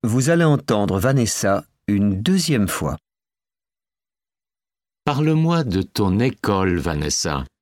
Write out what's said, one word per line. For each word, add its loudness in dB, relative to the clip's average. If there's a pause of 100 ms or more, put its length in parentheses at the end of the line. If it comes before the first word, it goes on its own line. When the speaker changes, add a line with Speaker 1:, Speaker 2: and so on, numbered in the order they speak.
Speaker 1:
vous 0
allez 2
entendre 2
Vanessa 0 (220)
une 0
deuxième 0
fois. -4 (2000)
Speaker 2:
Parle-moi 2
de -2
ton 0
école, 0
Vanessa. -4 (180)